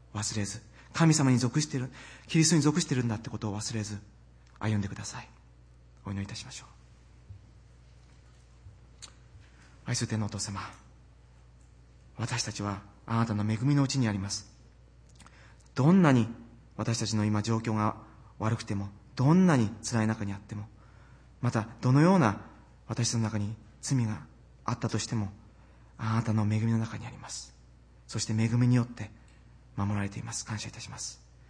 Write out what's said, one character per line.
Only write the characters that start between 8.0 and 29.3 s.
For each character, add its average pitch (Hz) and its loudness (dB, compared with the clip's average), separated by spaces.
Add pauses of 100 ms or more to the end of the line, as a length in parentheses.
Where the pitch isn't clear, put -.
愛 120 -4
す 120 -2
る - -6
天 110 -2
の 107 -2
お - -4
父 101 -8
様、 98 -8 (1600)
私 113 -4
た 101 -6
ち 104 -6
は 101 -2 (260)
あ 113 0
な 117 4
た 110 -2
の 104 0
恵 110 0
み 143 4
の 143 4
う 131 2
ち 135 -2
に 117 2
あ 104 0
り 101 -2
ま 98 -6
す。 - -10 (1200)
ど 139 6
ん 190 8
な 147 8
に 113 4 (480)
私 113 -2
た 113 -4
ち 107 -4
の 107 2
今 104 0
状 113 0
況 110 -4
が 107 0 (420)
悪 110 0
く - -8
て 107 -6
も、 101 -4 (280)
ど 135 4
ん 185 8
な 160 6
に 107 2 (140)
辛 113 0
い - 0
中 110 -2
に 101 -6
あ 98 -8
っ - -14
て - -14
も、 104 -10 (760)
ま 120 0
た 110 -2 (140)
ど 127 4
の 143 8
よ 185 8
う - 6
な 110 2 (480)
私 120 -2
の 113 0
中 110 0
に 104 -4 (280)
罪 127 0
が 107 -6 (420)
あ - -4
っ 120 -6
た 117 -4
と 113 -2
し - -4
て - -6
も、 104 -2 (680)
あ 110 -2
な 117 2
た 113 0
の 110 2
恵 107 2
み 113 0
の 113 0
中 113 -6
に 101 -12
あ - -12
り - -18
ま - -16
す。 - -14 (520)
そ - -8
し - -2
て 117 -2
恵 113 2
み 120 4
に 123 6
よ 120 4
っ 120 -2
て - -12 (640)